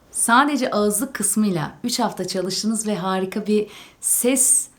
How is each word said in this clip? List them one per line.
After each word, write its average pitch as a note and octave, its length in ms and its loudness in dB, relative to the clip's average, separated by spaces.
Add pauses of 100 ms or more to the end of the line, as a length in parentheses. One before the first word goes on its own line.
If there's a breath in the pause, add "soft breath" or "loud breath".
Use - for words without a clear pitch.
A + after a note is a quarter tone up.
(100)
sadece C4 600 2
ağızlık G#3 440 0
kısmıyla G3 580 0 (120)
üç A#3+ 160 -2
hafta F#3+ 260 -2
çalıştınız G#3 600 -2
ve G#3 100 0
harika F#3+ 500 -2
bir G#3 200 2 (340 loud breath)
ses - 680 2 (100)